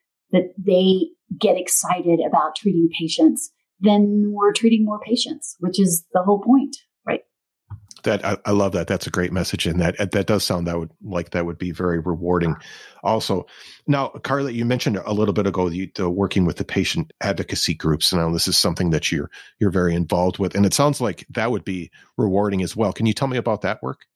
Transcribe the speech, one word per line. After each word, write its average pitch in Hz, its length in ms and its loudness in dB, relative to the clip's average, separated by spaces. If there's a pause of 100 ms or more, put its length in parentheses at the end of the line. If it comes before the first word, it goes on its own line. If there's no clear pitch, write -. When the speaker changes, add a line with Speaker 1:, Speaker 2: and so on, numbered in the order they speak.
(320)
Speaker 1:
that 185 260 0
they 190 520 4 (280)
get 196 200 2
excited 175 680 0
about 156 300 0
treating 170 420 2
patients, - 540 2 (300)
then 208 520 4
we're 202 200 2
treating 220 320 4
more 208 140 -4
patients, - 600 -4
which 180 200 -2
is 170 340 2
the 180 100 2
whole 202 180 4
point, 254 360 4 (280)
right? - 160 -4 (840)
Speaker 2:
That 104 220 0
I, 101 200 -2
I 107 60 0
love 101 200 2
that. 87 160 -2
That's 95 180 -2
a - 60 -8
great 90 200 -2
message, 90 360 -2
and 82 120 0
that, 90 320 0
that 98 140 0
does 104 180 0
sound 87 220 -2
that 85 140 -2
would, 80 120 -8 (120)
like 87 280 -6
that 87 140 -2
would 87 140 -8
be 90 120 -6
very 85 280 -2
rewarding. 85 560 0 (480)
Also, 101 420 -2 (400)
now, 139 220 0 (160)
Carly, 139 320 -2
you 117 100 -2
mentioned 117 320 0
a - 160 -4
little 104 200 2
bit 101 120 0
ago 90 240 0
the, 90 240 -6
the 90 160 -2
working 92 360 0
with 80 120 0
the - 80 -4
patient - 560 -2
advocacy 90 540 -4
groups. 80 360 0
Now, 82 200 0
this 85 160 -2
is 87 100 0
something 87 320 0
that 78 220 0
you're, 76 180 -4 (300)
you're 101 120 2
very 90 220 0
involved 90 460 0
with, 92 160 -2
and 101 100 4
it 92 80 0
sounds 147 260 2
like 110 300 -6
that 113 220 -2
would 101 120 -4
be 90 280 -8 (260)
rewarding 98 460 0
as - 120 -6
well. 101 160 0
Can 110 140 -2
you 110 80 2
tell 139 140 -2
me 127 100 -2
about 113 240 -2
that 101 220 -4
work? 131 160 -8 (160)